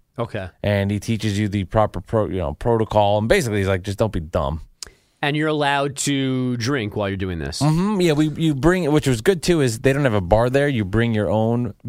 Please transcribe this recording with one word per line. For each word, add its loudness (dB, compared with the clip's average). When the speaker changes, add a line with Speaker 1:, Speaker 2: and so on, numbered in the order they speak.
Speaker 1:
Okay. -8
Speaker 2:
And 0
he -2
teaches -2
you 0
the -2
proper 0
pro-, 0
you -4
know, -4
protocol. 2
And 0
basically 2
he's 0
like, 0
"Just -6
don't 0
be -4
dumb." -4
Speaker 1:
And -2
you're 0
allowed 0
to -2
drink -2
while -2
you're -4
doing -4
this? -6
Speaker 2:
Mm-hmm. 0
Yeah, 2
we, 2
you -2
bring, 2
which 2
was 0
good 0
too, 2
is 0
they 4
don't 0
have 2
a 2
bar 4
there. 2
You 0
bring 0
your 0
own 0